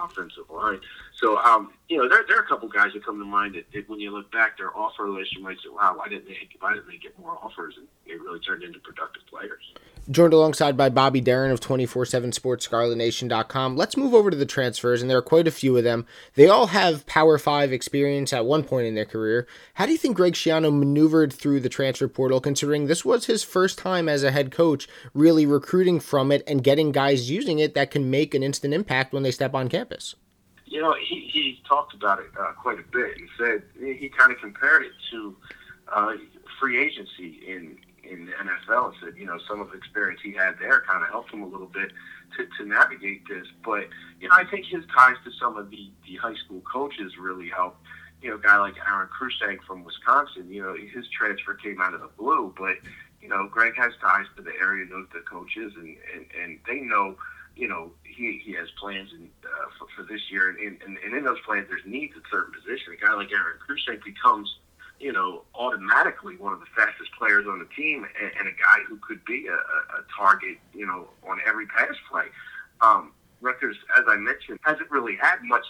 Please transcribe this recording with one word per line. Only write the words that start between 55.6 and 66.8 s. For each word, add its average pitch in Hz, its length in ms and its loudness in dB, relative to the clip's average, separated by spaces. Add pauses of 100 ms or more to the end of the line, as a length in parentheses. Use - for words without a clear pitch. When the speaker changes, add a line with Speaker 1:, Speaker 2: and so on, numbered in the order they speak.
Speaker 1:
and, 82 200 -20 (180)
and, 80 120 -16 (160)
and 82 240 -14
they 127 140 -8
know, 101 360 -2 (400)
you 127 120 -6
know, 90 240 -10 (100)
he, 117 420 -10
he 107 80 -14
has 87 160 -10 (100)
plans 98 340 -12
in, 82 180 -20 (140)
uh, - 240 -10 (100)
for, - 80 -18 (100)
for 98 60 -16
this 104 180 -12 (100)
year. 98 200 0
And, 101 320 -12
and, 98 160 -16
and 101 160 -10
in 143 100 -6
those 123 220 -4
plans, 104 220 -4
there's - 180 -10
needs 135 300 -10
at 320 140 -20
certain - 220 -6
positions. - 480 -12
A - 40 -2
guy 104 100 4
like 101 180 -6
Aaron 95 340 -2
Krusek 120 380 -8
becomes, 104 540 0 (420)
you 139 120 -8
know, - 320 -4 (100)
automatically 127 840 -2
one 98 160 -8
of - 80 -10
the - 60 -20 (100)
fastest 104 400 -2